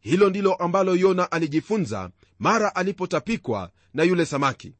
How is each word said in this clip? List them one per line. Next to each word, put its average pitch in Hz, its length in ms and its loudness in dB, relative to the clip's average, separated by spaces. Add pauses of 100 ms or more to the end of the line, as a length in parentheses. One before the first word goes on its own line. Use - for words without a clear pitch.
Hilo 185 300 2
ndilo 190 240 0
ambalo 180 420 0
Yona 180 360 2
alijifunza 147 760 -2 (280)
mara 208 360 2
alipotapikwa 180 960 -4 (240)
na 147 80 0
yule 175 240 2
samaki. 139 540 -4